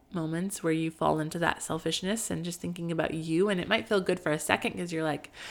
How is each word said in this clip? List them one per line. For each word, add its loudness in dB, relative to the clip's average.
moments -2
where 4
you 0
fall 2
into -4
that 2
selfishness -2
and -2
just -6
thinking -4
about 0
you. 2
And 2
it -4
might 0
feel 4
good 0
for 0
a 2
second 2
'cause -6
you're, -2
like, -2